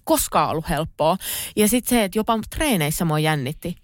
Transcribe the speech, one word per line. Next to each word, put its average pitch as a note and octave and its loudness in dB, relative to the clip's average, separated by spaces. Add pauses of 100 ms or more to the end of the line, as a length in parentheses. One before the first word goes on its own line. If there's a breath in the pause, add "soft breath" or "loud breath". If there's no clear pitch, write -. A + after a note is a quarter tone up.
koskaan F#3 2
ollut D#3 -4
helppoa. D#3 0 (400 loud breath)
Ja G#3 4
sit A#3+ 0
se, A#3+ 2
että F#3+ -2
jopa A3+ 0 (120)
treeneissä F#3 0
mua D3+ 0
jännitti, D3+ -2